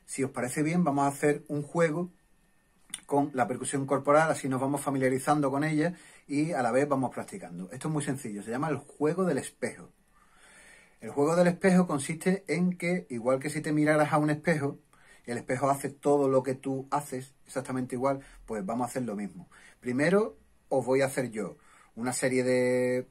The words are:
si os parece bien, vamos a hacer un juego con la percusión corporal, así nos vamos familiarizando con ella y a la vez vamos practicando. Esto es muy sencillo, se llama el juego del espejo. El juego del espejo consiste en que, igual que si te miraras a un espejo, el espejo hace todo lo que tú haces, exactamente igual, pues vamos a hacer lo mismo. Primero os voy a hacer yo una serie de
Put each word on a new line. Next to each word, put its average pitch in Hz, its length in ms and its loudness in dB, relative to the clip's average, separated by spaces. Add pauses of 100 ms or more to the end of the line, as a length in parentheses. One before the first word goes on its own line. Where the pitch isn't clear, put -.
si - 200 -4
os 131 80 -4
parece 127 320 -2
bien, 175 180 2
vamos 143 220 2
a - 40 4
hacer 147 380 0
un 147 160 -4
juego 170 480 0 (960)
con 143 280 2
la 123 120 2
percusión 131 400 -4
corporal, 143 460 4
así 135 160 -4
nos 131 120 0
vamos 135 200 0
familiarizando 135 680 2
con 139 140 -2
ella 156 320 0 (320)
y 147 240 0
a 147 100 -2
la 117 120 0
vez 139 160 4
vamos 131 260 0
practicando. 92 560 -10
Esto 131 160 -10
es 156 80 -2
muy 147 80 0
sencillo, 117 400 -6
se 110 80 -10
llama 135 180 -4
el 143 100 -2
juego 165 460 -2
del 156 140 0
espejo. - 540 -10 (1080)
El 110 100 -10
juego 147 260 2
del 180 100 6
espejo 180 400 4
consiste 165 640 -2
en 175 280 2
que, 175 340 -2
igual 123 280 0
que 139 100 -4
si 147 120 -4
te 156 100 -4
miraras 151 420 4
a 151 60 4
un 151 120 2
espejo, 147 500 -2 (440)
el 117 140 -6
espejo 131 320 -2
hace 139 200 -2
todo 143 380 2
lo 131 140 2
que 131 140 -4
tú 135 340 -6
haces, 131 420 -6 (140)
exactamente 127 480 -6
igual, 135 240 0 (260)
pues 104 220 -6
vamos 120 220 -2
a - 20 -10
hacer 127 140 -4
lo 107 100 -6
mismo. 92 340 -10 (300)
Primero 156 580 0 (320)
os 135 160 0
voy 131 180 2
a 135 40 2
hacer 127 240 -4
yo 104 260 -8 (380)
una 123 180 -4
serie 127 300 0
de 127 680 2